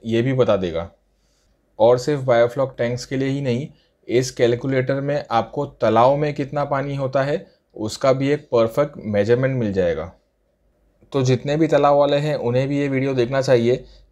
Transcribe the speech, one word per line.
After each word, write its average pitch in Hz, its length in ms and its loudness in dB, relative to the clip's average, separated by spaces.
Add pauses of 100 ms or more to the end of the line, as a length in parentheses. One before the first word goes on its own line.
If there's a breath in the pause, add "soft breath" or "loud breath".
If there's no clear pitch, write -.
ये 113 160 0
भी 131 120 0
बता 113 240 2
देगा। 85 340 -6 (880)
और 120 180 6
सिर्फ 139 240 -4
बायोफ्लॉक 127 560 0
टैंक्स 120 280 -4
के 135 120 -6
लिए 135 120 -2
ही 139 120 -4
नहीं, 131 260 -4 (400 soft breath)
इस 127 240 0
कैलकुलेटर 131 680 -2
में 143 300 -4
आपको 127 340 -2
तालाब 120 520 2
में 147 160 -2
कितना 143 320 -6
पानी 139 300 -6
होता 135 280 -2
है, 156 220 -4 (300 soft breath)
उसका 110 380 -2
भी 135 160 -2
एक 143 220 -2
परफेक्ट 123 460 2
मेजरमेंट 120 600 0
मिल 107 140 -2
जाएगा। 85 380 -2 (1000)
तो 139 100 0
जितने 131 360 0
भी 160 100 2
तालाब 143 280 4
वाले 143 220 4
हैं, 151 180 -2
उन्हें 127 320 -2
भी 143 120 -2
ये 143 80 0
वीडियो 135 260 -2
देखना 127 280 0
चाहिए, 123 440 2 (260 soft breath)